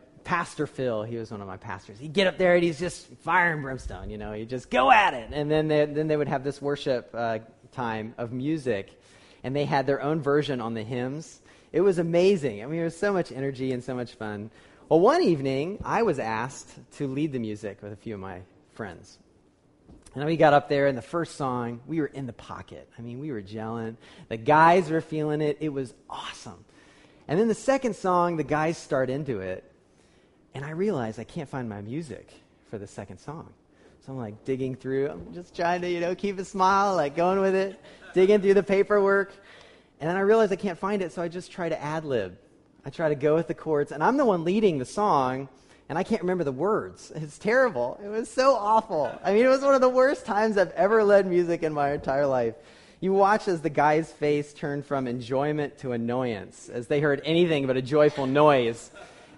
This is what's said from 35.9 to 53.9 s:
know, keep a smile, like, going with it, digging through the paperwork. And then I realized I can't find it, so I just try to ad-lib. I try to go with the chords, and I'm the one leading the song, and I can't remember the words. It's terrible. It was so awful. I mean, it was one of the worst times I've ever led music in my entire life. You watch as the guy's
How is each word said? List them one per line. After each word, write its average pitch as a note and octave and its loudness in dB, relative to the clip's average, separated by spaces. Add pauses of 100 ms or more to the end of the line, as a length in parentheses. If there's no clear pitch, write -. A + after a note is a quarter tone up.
know, E3+ -2
keep F#3+ -6
a F#3+ -8
smile, G3 2
like, C#3+ 0
going F3+ 2
with F#3+ 2
it, F#3+ -2 (340)
digging F#3+ 6
through G3 6
the G3 6
paperwork. G3 2 (680)
And D3 -4
then F3 0
I G3 0
realized G#3 4
I F#3+ -2
can't F#3 -4
find G3 -2
it, E3+ -6
so F3 -8
I E3+ -4
just E3+ -12
try E3+ -6
to D#3 -4
ad-lib. C3+ -4 (480)
I C#3 -12
try D#3+ 0
to D3 0
go D3 2
with E3 2
the E3 -6
chords, D3 -2
and D3+ -4
I'm A#3 4
the D4 4
one F3+ 2
leading F#3 2
the B2+ -4
song, C#3 0 (400)
and C#3 2
I F#3 2
can't G#3+ -2
remember F3+ 0
the C#3 -2
words. C3 -4
It's D3+ -10
terrible. G3+ 0
It G3+ -10
was A3+ -6
so B3+ 4
awful. G3+ 2 (120)
I F#3+ 2
mean, A3+ 6
it C4 6
was C4 4
one C#4 4
of C4 4
the B3+ 6
worst B3+ 4
times G#3+ 0
I've F3 2
ever G#3 4
led G3+ 6
music F3 0
in D#3 0
my C#3+ 0
entire C#3+ 0
life. A#2+ 0 (440)
You F#3+ 0
watch G3+ 4
as F3 0
the D#3+ -2
guy's D3+ 2